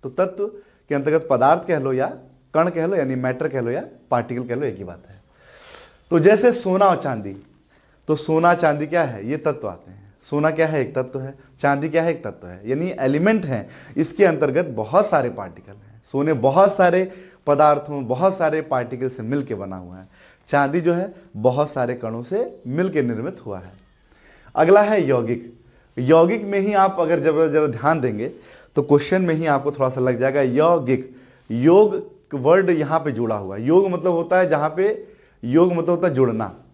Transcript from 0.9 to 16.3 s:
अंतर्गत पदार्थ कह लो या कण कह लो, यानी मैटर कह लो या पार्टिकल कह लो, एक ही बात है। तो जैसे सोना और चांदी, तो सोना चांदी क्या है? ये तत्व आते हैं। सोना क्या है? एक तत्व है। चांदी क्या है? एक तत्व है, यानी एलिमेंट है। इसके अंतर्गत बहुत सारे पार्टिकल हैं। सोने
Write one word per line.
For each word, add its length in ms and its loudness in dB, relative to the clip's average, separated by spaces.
अंतर्गत 360 0
पदार्थ 380 4
कह 100 0
लो 140 -2
या 140 0
कण 140 2
कह 180 -4
लो, 100 -2
यानी 180 -2
मैटर 340 -4
कह 120 -4
लो 100 -4
या 140 -4
पार्टिकल 320 -2
कह 120 -6
लो, 120 -4
एक 120 -8
ही 60 -12
बात 260 -16
है। 120 -20
तो 80 4
जैसे 340 6
सोना 320 0
और 120 4
चांदी, 400 -8
तो 80 0
सोना 380 2
चांदी 320 0
क्या 160 0
है? 260 -6
ये 80 -4
तत्व 320 -4
आते 220 -14
हैं। 320 -20
सोना 280 -2
क्या 160 0
है? 140 -2
एक 180 -4
तत्व 220 -6
है। 180 -14
चांदी 300 0
क्या 140 0
है? 80 0
एक 140 -6
तत्व 220 -12
है, 240 -12
यानी 300 -4
एलिमेंट 460 0
है। 220 -6
इसके 280 0
अंतर्गत 400 2
बहुत 420 0
सारे 240 0
पार्टिकल 420 -16
हैं। 300 -20
सोने 200 0